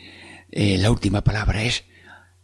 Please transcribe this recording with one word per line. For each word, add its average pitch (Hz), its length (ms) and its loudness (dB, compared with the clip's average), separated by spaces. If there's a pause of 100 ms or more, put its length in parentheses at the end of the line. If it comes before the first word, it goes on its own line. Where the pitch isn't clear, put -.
(520)
Eh, 98 260 0
la 104 140 2
última 101 320 0
palabra 107 400 0
es, 117 180 -4 (600)